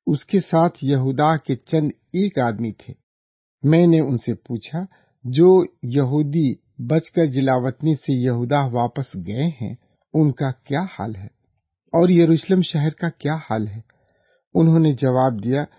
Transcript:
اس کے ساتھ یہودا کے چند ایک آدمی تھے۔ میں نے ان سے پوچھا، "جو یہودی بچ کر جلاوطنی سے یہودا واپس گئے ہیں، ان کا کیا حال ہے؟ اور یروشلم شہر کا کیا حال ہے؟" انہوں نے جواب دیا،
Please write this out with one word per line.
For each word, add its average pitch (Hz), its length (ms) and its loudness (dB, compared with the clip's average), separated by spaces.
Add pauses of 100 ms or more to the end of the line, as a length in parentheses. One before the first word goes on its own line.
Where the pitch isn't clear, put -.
اس - 200 -2
کے 202 140 0
ساتھ 165 420 0
یہودا 139 560 0
کے - 180 -4
چند 151 360 -4 (220)
ایک 185 260 -2
آدمی 113 320 -2
تھے۔ - 220 -18 (680)
میں 165 240 6
نے 165 120 4
ان 131 180 -2
سے 113 180 -6
پوچھا، - 440 -10 (440)
"جو 170 400 4 (200)
یہودی 143 680 0 (240)
بچ 151 340 -2
کر 170 140 2
جلاوطنی 131 680 0
سے 135 260 -2
یہودا 123 440 0
واپس 120 500 -4
گئے 104 320 -6
ہیں، 123 280 -8 (380)
ان 151 180 2
کا 135 200 -4
کیا 139 300 -6
حال 113 340 -10
ہے؟ 95 100 -14 (680)
اور 170 180 4
یروشلم 170 520 4
شہر 156 280 -2
کا 165 200 -6
کیا 147 260 -6
حال 110 320 -6
ہے؟" 104 140 -12 (720)
انہوں 165 260 4
نے 156 140 4
جواب 127 500 0
دیا، 131 200 -2 (160)